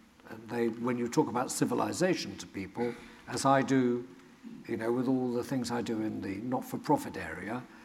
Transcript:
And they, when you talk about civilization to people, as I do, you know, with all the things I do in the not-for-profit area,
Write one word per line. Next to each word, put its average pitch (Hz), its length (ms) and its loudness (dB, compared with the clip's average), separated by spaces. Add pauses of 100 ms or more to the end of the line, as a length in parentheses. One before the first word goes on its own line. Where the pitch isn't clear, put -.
(300)
And 113 200 -14
they, 117 180 2
when 120 300 0
you 120 100 0
talk 135 220 4
about 123 220 0
civilization 113 840 0
to 87 100 -12
people, 117 460 -6 (360)
as 120 160 -2
I 135 160 8
do, 123 440 4 (640)
you 117 100 -2
know, 113 140 0
with 120 160 2
all 127 240 2
the 120 120 0
things 120 280 -2
I 120 100 0
do 113 200 -2
in 107 200 -2
the 98 160 -6 (100)
not-for-profit - 720 0
area, 92 440 -6 (240)